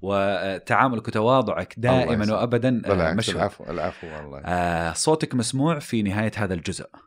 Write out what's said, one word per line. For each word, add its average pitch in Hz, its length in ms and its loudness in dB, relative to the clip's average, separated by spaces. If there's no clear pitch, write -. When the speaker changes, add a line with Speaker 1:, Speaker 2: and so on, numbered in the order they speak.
Speaker 1:
وتعاملك 98 1080 0
وتواضعك 107 680 2
Speaker 2:
الله 123 260 4
Speaker 1:
دائمًا 107 200 0
Speaker 2:
يسلمك. 107 140 2
Speaker 1:
وأبدًا، 120 460 2
آه، - 40 -6
Speaker 2:
بالعكس، 90 300 4
Speaker 1:
مشهود. 104 180 0
Speaker 2:
العفو، 95 280 -2
العفو 85 420 -6
والله. 73 340 -12
Speaker 1:
آه، 85 520 0
صوتك 156 420 0
مسموع 135 440 0
في 113 240 -2
نهاية 104 340 0
هذا 95 180 -2
الجزء، 87 320 -6